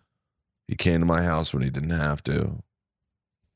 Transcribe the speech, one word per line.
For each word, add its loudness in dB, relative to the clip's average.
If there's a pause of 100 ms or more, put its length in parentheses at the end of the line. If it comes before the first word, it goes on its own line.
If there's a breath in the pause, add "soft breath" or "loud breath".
(680)
he -4
came 2
to 4
my 2
house 0
when 0
he 0
didn't -4
have -2
to. -2 (920)